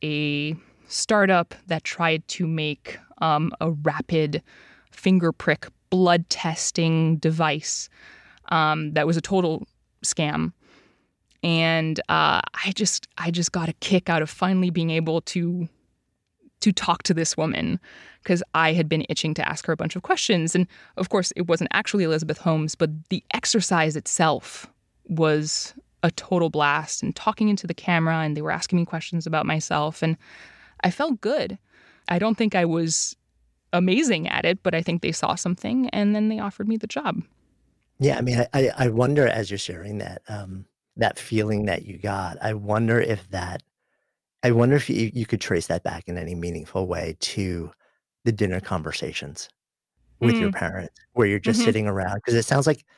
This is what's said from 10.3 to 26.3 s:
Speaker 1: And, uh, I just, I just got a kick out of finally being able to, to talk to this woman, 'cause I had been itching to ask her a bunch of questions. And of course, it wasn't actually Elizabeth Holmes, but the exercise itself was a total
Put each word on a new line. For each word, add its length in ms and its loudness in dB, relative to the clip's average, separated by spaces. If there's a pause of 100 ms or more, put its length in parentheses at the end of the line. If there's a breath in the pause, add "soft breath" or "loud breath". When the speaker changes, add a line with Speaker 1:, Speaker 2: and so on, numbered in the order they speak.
Speaker 1:
And, 680 2
uh, 340 4 (240)
I 80 -2
just, 340 -2 (100)
I 120 -4
just 220 -2
got 160 -2
a 60 -4
kick 360 0
out 120 2
of 80 -4
finally 400 2
being 200 0
able 320 0
to, 460 -2 (920)
to 120 4
talk 320 0
to 100 2
this 220 -2
woman, 440 -2 (440 loud breath)
'cause 180 2 (120)
I 180 4
had 160 2
been 200 0
itching 260 -2
to 140 -2
ask 180 -4
her 60 0
a 40 -2
bunch 200 -4
of 60 -8
questions. 520 0
And 120 4 (300 loud breath)
of 140 -2
course, 260 0
it 120 -2
wasn't 240 2
actually 320 0
Elizabeth 340 0
Holmes, 360 0
but 160 0 (200)
the 120 -2 (120)
exercise 600 2
itself 720 -2 (380)
was 720 0 (280)
a 80 2
total 400 0